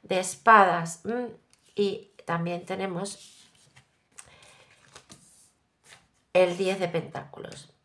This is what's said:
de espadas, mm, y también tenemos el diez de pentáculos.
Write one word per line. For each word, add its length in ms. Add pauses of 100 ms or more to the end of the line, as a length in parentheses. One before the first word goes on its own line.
de 160
espadas, 840
mm, 220 (480)
y 380 (140)
también 400
tenemos 840 (2750)
el 240
diez 240
de 80
pentáculos. 840 (140)